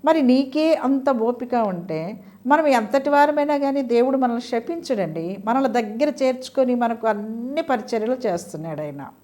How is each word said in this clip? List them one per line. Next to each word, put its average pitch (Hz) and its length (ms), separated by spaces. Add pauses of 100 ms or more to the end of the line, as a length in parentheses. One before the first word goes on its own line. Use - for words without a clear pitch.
మరి 320 180
నీకే 277 520
అంత 269 360
ఓపిక 240 440
ఉంటే 180 720 (220)
మనం 302 200
ఎంతటి 277 440
వారమైనా 294 480
కానీ 277 240
దేవుడు 247 340
మనల్ని 240 240
శపించడండి. 202 1040
మనల్ని 240 380
దగ్గర 226 300 (100)
చేర్చుకొని 254 520
మనకు 226 320
అన్ని 226 560
పరిచర్యలు 240 520
చేస్తున్నాడు 170 680
ఆయన. 143 260 (180)